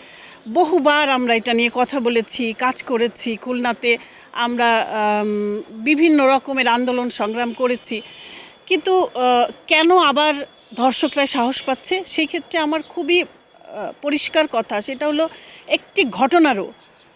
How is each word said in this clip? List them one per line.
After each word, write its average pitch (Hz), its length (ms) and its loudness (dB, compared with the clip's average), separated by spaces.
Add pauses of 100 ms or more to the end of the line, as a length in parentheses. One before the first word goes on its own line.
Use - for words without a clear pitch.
(500)
বহুবার 302 600 2
আমরা 247 260 2
এটা 233 180 -2
নিয়ে 233 200 2
কথা 247 260 -2
বলেছি, 233 580 -2
কাজ 254 260 -2
করেছি। 233 520 -2
খুলনাতে 240 640 -2 (340)
আমরা, 233 460 0
আম, 208 920 -2
বিভিন্ন 285 580 2
রকমের 262 400 0
আন্দোলন 247 420 0
সংগ্রাম 226 440 -4
করেছি। 240 480 -4 (640)
কিন্তু, 370 380 2
আহ, 247 480 2 (160)
কেন 330 300 4
আবার 302 360 4 (420)
ধর্ষকরা 262 520 0
সাহস 262 340 -2
পাচ্ছে? 359 440 -4
সেই - 200 -2
ক্ষেত্রে 330 340 -6
আমার 311 220 -2
খুবই, 349 420 -2
আহ, - 680 -14 (100)
পরিষ্কার 302 500 0
কথা, 226 300 -4
সেটা 269 260 -6
হলো 302 220 0 (380)
একটি - 360 0
ঘটনারও, 254 680 2 (420)